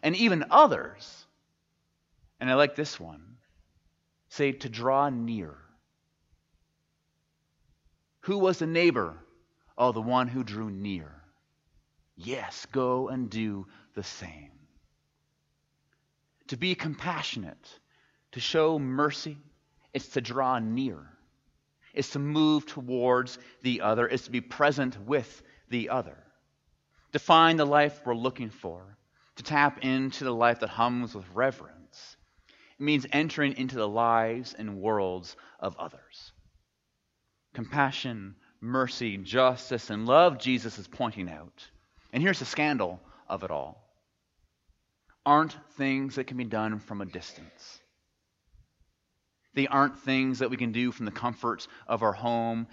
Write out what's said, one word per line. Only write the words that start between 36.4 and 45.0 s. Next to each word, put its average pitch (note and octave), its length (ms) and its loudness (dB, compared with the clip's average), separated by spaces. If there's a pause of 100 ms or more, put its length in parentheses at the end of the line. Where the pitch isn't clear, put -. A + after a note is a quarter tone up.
Compassion, A#2+ 840 -4 (260)
mercy, A#2+ 560 -2
justice, B2 720 0
and G#2+ 160 -4
love, D3 320 6
Jesus A#2 400 -2
is G2+ 100 -14
pointing G#2 420 -6
out. - 380 -18 (460)
And B2+ 80 0
here's F#3 180 0
the C3 60 -8
scandal A#2 560 -2 (260)
of F#2+ 160 -8
it F#2 80 -6
all. D2 320 -8 (1400)